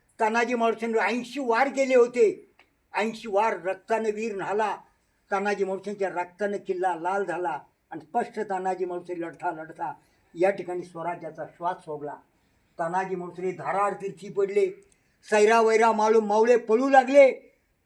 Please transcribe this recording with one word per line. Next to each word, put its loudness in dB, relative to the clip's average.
तानाजी 0
मालुसरेंनी 0
ऐंशी -4
वार 2
केले 0
होते, 2
ऐंशी -4
वार 0
रक्तानं -4
वीर -4
न्हाला, -2
तानाजी -2
मालुसरेंच्या -4
रक्तानं -4
किल्ला -2
लाल -2
झाला -4
आणि -14
स्पष्ट -6
तानाजी -4
मालुसरे -8
लढता -8
लढता -10
या 2
ठिकाणी -6
स्वराज्याचा -10
श्वास -6
सोडला. -10
तानाजी -4
मालुसरे -8
धारार -2
तीर्थी -12
पडले, -2
सैरा 6
वैरा 4
माळू 4
मावळे 4
पळू 2
लागले, 6